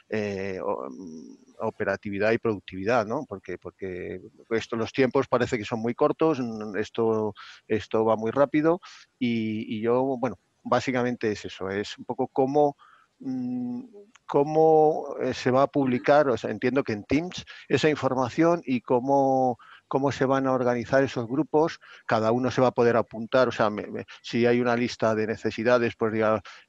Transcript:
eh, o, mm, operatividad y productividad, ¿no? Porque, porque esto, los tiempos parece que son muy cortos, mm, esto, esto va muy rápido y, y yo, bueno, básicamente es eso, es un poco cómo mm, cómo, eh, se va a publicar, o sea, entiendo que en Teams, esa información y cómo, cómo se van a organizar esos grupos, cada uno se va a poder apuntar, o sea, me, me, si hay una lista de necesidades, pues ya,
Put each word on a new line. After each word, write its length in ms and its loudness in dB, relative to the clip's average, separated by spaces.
eh, 500 -4
o, 300 -6
mm, 460 -16
operatividad 720 -2
y 80 2
productividad, 680 -2
¿no? 240 -6
Porque, 300 -12
porque 640 -12
esto, 260 -4
los 160 -4
tiempos 360 2
parece 320 0
que 60 -8
son 160 -6
muy 120 -2
cortos, 460 0
mm, 380 -8
esto, 580 -2
esto 380 0
va 100 2
muy 160 -4
rápido 480 2
y, 580 -2
y 40 -6
yo, 200 2
bueno, 220 -4
básicamente 680 0
es 140 -8
eso, 240 -10
es 300 -6
un 60 -16
poco 220 -4
cómo 480 2
mm, 640 -6
cómo, 960 4
eh, 120 -2
se 180 0
va 120 6
a 40 2
publicar, 640 4
o 80 2
sea, 140 -6
entiendo 320 0
que 100 -2
en 100 -6
Teams, 420 -2
esa 220 2
información 760 2
y 180 -2
cómo, 760 2
cómo 240 0
se 140 0
van 200 2
a 80 2
organizar 500 2
esos 240 -4
grupos, 520 0
cada 260 2
uno 200 0
se 100 0
va 60 6
a 60 0
poder 220 4
apuntar, 520 0
o 40 -2
sea, 200 0
me, 160 -6
me, 180 -10
si 240 0
hay 160 4
una 140 0
lista 400 0
de 100 -2
necesidades, 680 0
pues 200 -2
ya, 280 2